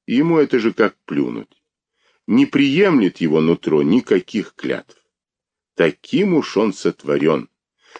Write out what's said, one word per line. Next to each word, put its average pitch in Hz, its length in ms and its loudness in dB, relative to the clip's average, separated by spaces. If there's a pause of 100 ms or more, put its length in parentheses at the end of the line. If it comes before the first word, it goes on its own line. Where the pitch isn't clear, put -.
ему 156 320 2
это 135 220 2
же 110 120 0
как 104 220 -2 (100)
плюнуть. 60 560 -6 (680)
Не 131 180 4
приемлет 143 720 2
его 78 220 0
нутро 78 420 0
никаких 95 720 -2
клятв. - 420 -10 (800)
Таким 165 600 -2
уж - 220 -2
он 104 160 0
сотворен. 73 760 -2 (520)